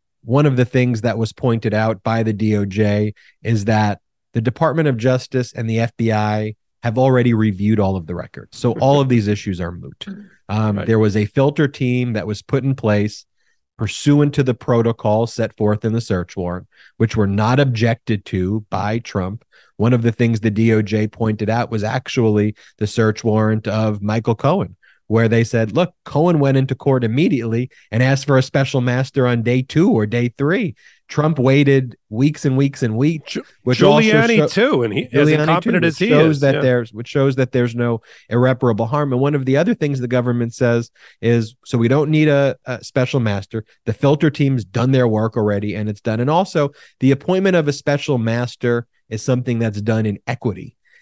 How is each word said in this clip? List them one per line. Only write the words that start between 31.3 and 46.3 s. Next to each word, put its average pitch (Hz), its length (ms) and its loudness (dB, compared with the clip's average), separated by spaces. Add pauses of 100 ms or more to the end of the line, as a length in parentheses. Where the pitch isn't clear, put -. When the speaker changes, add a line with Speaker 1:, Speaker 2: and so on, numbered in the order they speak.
Speaker 1:
waited 135 600 2 (100)
weeks 135 380 -2
and 135 100 0
weeks 139 260 0
and 110 140 -2
weeks, 151 380 -2
Speaker 2:
Ju-, - 100 -8 (200)
Speaker 1:
which 123 200 2
also 196 240 6
Speaker 2:
Giuliani 226 300 4
Speaker 1:
sho-, 151 100 4
Speaker 2:
too, 208 360 2
and 107 100 -2
he, 147 140 -4
as 143 200 2
Speaker 1:
Giuliani 156 140 2
Speaker 2:
incompetent 170 400 0
Speaker 1:
too, 165 60 2
Speaker 2:
as 160 120 -4
Speaker 1:
which - 0 -
Speaker 2:
he 185 80 0
Speaker 1:
shows 160 300 4
Speaker 2:
is, - 20 -6
Speaker 1:
that 139 160 2
Speaker 2:
yeah. 151 60 -2
Speaker 1:
there's, 123 320 0
which 113 160 -12
shows 139 260 0
that 127 160 -2
there's 120 240 0
no 120 260 -2 (280)
irreparable 123 560 2
harm. 143 260 -2
And 127 100 0
one 143 140 0
of 135 80 -2
the 131 140 0
other 180 180 2
things 143 240 -4
the 123 80 -6
government 120 460 -2
says 120 360 0 (300)
is, 113 340 0 (120)
"So - 120 -2
we 117 120 2
don't 143 200 2
need 151 200 4
a, 139 340 2
a 117 180 -8
special 131 380 -2
master. 107 460 -4 (200)
The 117 60 -4
filter 147 380 2
team's 135 340 0
done 117 280 -2
their 127 180 4
work 110 260 0
already, 104 400 -2
and 104 140 -6
it's 101 100 -8
done." 110 220 -4
And 123 80 -2
also, 160 400 0 (320)